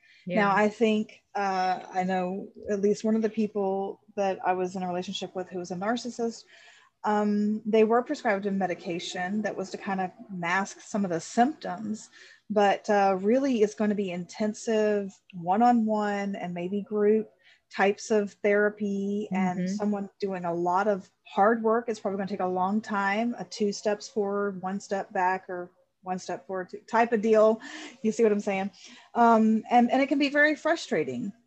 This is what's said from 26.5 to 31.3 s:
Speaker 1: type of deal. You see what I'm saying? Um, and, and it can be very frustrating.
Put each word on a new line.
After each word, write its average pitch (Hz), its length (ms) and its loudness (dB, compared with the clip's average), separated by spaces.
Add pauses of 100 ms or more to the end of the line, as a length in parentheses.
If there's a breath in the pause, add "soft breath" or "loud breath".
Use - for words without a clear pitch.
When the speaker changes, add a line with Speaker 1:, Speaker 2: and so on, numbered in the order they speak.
Speaker 1:
type 233 220 2
of 226 80 2
deal. 220 400 6 (420 loud breath)
You 220 100 0
see 226 100 0
what 214 100 6
I'm 208 80 0
saying? 196 300 -4 (440 loud breath)
Um, 220 560 6
and, 240 200 6
and 262 100 4
it 277 80 2
can 285 100 2
be 277 120 2
very 294 240 4
frustrating. 170 800 -2 (140)